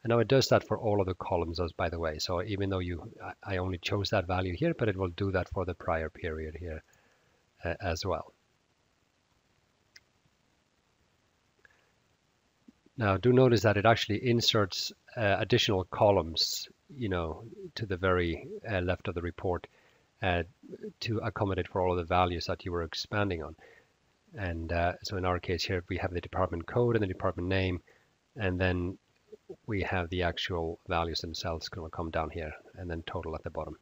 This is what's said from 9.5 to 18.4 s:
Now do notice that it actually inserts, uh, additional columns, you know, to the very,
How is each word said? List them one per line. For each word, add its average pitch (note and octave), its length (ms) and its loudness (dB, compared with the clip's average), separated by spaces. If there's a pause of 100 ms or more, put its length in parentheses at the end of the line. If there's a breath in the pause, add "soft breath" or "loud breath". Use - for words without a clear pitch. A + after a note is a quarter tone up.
Now G2+ 200 4
do B2 140 4
notice B2 300 8
that G#2 160 6
it G2 80 2
actually A2+ 420 4
inserts, A2+ 640 2 (240)
uh, G2+ 240 2
additional G#2 460 4
columns, F#2 800 2 (280)
you A#2+ 140 -4
know, F2+ 340 -2 (320)
to A2+ 100 -4
the F#2+ 120 -4
very, F2+ 500 2 (220)